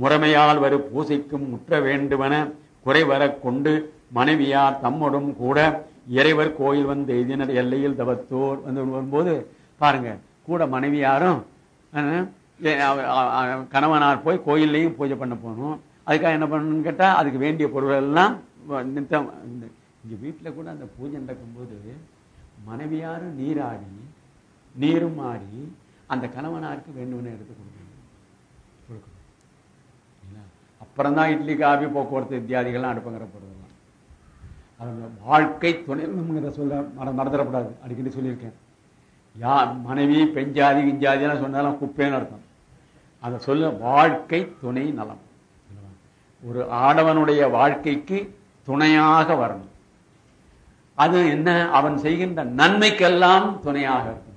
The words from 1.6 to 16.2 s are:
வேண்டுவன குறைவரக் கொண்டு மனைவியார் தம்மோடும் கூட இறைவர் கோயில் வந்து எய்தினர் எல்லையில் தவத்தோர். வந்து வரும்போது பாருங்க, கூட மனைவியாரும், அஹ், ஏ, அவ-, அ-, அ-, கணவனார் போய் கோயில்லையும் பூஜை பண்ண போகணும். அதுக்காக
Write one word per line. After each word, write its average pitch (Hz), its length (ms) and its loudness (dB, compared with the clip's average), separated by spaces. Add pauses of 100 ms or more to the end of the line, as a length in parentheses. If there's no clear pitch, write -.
வேண்டுவன 139 680 0 (380)
குறைவரக் 139 560 2
கொண்டு 147 520 -2 (160)
மனைவியார் 139 760 2
தம்மோடும் 143 520 -2
கூட 147 500 0 (240)
இறைவர் 151 460 2
கோயில் 143 300 0
வந்து 139 280 -2
எய்தினர் 131 400 -2
எல்லையில் 131 460 0
தவத்தோர். 131 640 -2
வந்து 135 220 -6
வரும்போது 135 480 -2 (440)
பாருங்க, 131 400 2 (280)
கூட 165 220 0
மனைவியாரும், 139 800 0 (480)
அஹ், 156 340 -2 (380)
ஏ, 156 140 2
அவ-, 139 260 0
அ-, 127 280 0
அ-, 127 360 -2
கணவனார் 143 540 4
போய் 170 220 2
கோயில்லையும் 156 500 2
பூஜை 139 200 -4
பண்ண 123 200 -6
போகணும். 113 460 -10 (260)
அதுக்காக 156 240 2